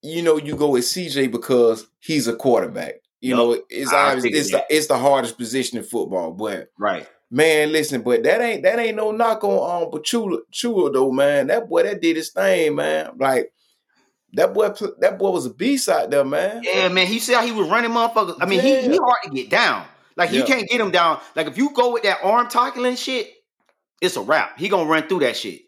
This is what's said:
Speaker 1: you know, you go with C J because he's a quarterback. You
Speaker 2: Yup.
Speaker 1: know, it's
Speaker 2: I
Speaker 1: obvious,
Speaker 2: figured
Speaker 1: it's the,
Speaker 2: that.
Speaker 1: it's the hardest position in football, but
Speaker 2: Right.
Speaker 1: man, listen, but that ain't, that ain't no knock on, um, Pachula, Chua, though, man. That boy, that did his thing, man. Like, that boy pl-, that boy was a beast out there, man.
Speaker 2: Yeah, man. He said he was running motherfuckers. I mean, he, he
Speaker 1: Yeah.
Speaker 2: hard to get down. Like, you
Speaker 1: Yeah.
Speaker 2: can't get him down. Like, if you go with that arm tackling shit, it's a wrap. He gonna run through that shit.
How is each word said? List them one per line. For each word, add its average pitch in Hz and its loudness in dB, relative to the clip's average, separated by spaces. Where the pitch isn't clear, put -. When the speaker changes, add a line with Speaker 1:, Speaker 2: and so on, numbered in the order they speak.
Speaker 1:
you 165 -6
know, 160 6
you 147 -6
go 147 2
with 120 2
C 180 -6
J 139 0
because 117 2
he's 139 -2
a 113 -2
quarterback. 98 -2
You 127 -4
Speaker 2:
Yup. 123 0
Speaker 1:
know, 120 2
it's 123 -4
Speaker 2:
I 98 4
Speaker 1:
obvious, 127 0
Speaker 2:
figured 147 2
Speaker 1:
it's - -4
the, 139 -2
Speaker 2:
that. - -2
Speaker 1:
it's 151 2
the 135 2
hardest 131 2
position 123 -4
in 98 -8
football, 92 -4
but 101 -6
Speaker 2:
Right. 95 -4
Speaker 1:
man, 151 4
listen, 139 0
but 117 2
that 190 4
ain't, 233 -4
that 214 4
ain't 220 -2
no 214 -2
knock 220 0
on, 175 0
um, 156 -8
Pachula, 226 -4
Chua, 190 -2
though, 131 2
man. 139 2
That 226 -2
boy, 170 2
that 196 -4
did 165 2
his 160 -8
thing, 180 0
man. 156 -2
Like, - 0
that 190 2
boy 208 2
pl-, 208 -8
that 190 2
boy 196 0
was 156 -2
a 123 -10
beast 254 -2
out 165 0
there, 143 2
man. 185 -4
Speaker 2:
Yeah, 185 0
man. 180 2
He 220 -2
said 240 2
he 240 -4
was 202 -2
running 233 0
motherfuckers. 226 0
I 175 0
mean, 190 2
he, 269 4
he 254 0
Speaker 1:
Yeah. 311 2
Speaker 2:
hard 247 2
to 160 -12
get 131 -6
down. 165 0
Like, 170 0
you - 2
Speaker 1:
Yeah. 254 0
Speaker 2:
can't 247 0
get 240 0
him 202 0
down. 170 2
Like, 160 -2
if 139 -10
you 277 0
go 247 2
with 233 -2
that 190 2
arm 233 2
tackling 247 -2
shit, 254 -6
it's 180 0
a 120 -4
wrap. 127 0
He 180 -4
gonna 180 0
run 156 2
through 180 0
that 120 0
shit. 92 -10